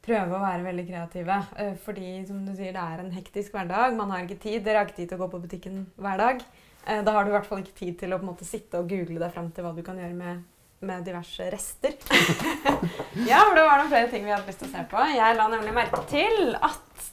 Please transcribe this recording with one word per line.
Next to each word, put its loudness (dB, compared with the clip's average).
prøve 0
å -2
være -2
veldig -4
kreative. -4
Eh, -4
fordi, -10
som -8
du -6
sier, -8
det -6
er -6
en -8
hektisk -8
hverdag. 2
Man -2
har -2
ikke -10
tid. -4
Dere 4
har 4
ikke -14
tid -6
til -8
å -4
gå -8
på -10
butikken -10
hver -4
dag. 2
Eh, 0
da 4
har 6
du 2
i 4
hvert 0
fall -6
ikke -14
tid -6
til -4
å 0
på -6
en -8
måte -14
sitte -10
og -2
google -4
deg -4
frem -8
til -10
hva -6
du -10
kan -10
gjøre -8
med, -8
med -6
diverse -8
rester. -4
<laughs> 0
Ja, 10
for 6
det 10
var 8
noen 2
flere 6
ting -4
vi -4
hadde -2
lyst -12
til -10
å -10
se -8
på. 0
Jeg 6
la 4
nemlig -2
merke 0
til 2
at -4